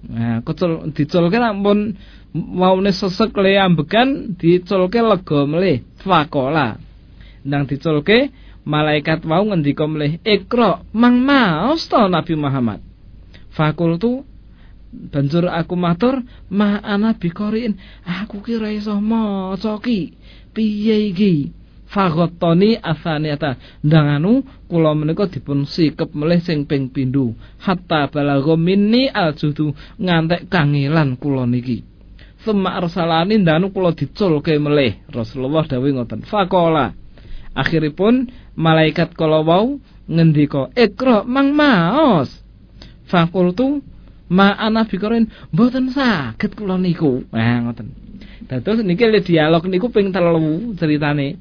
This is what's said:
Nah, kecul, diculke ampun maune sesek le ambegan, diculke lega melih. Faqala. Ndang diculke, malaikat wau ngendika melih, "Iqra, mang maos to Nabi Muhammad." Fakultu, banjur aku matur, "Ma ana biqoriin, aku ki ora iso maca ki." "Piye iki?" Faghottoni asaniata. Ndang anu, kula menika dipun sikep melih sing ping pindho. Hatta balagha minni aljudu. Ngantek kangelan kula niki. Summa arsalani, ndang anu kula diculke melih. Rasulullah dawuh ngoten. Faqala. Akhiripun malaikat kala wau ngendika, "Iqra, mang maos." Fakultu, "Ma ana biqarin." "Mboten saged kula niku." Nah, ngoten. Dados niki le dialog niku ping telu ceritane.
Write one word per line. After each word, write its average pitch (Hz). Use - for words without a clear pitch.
Nah, 117
kecul, 160
diculke 170
ampun 208
maune 185
sesek 190
le 196
ambegan, 196
diculke 185
lega 185
melih. 156
Faqala. 147
Ndang 143
diculke, 156
malaikat 151
wau 160
ngendika 151
melih, 151
"Iqra, 214
mang 240
maos 262
to 330
Nabi 165
Muhammad." 131
Fakultu, 170
banjur 147
aku 165
matur, 180
"Ma 202
ana 214
biqoriin, 220
aku 196
ki 233
ora 220
iso 214
maca 214
ki." 226
"Piye 214
iki?" 175
Faghottoni 175
asaniata. 151
Ndang 151
anu, 160
kula 160
menika 156
dipun 139
sikep 160
melih 160
sing 151
ping 135
pindho. 131
Hatta 175
balagha 143
minni 202
aljudu. 151
Ngantek 170
kangelan 143
kula 131
niki. 123
Summa 202
arsalani, 175
ndang 160
anu 190
kula 185
diculke 156
melih. 143
Rasulullah 131
dawuh 139
ngoten. 117
Faqala. 170
Akhiripun 170
malaikat 160
kala 156
wau 202
ngendika, 151
"Iqra, 233
mang 277
maos." 233
Fakultu, 185
"Ma 196
ana 220
biqarin." 220
"Mboten 254
saged 214
kula 185
niku." 160
Nah, 117
ngoten. 117
Dados 180
niki 196
le 220
dialog 165
niku 185
ping 196
telu 170
ceritane. 147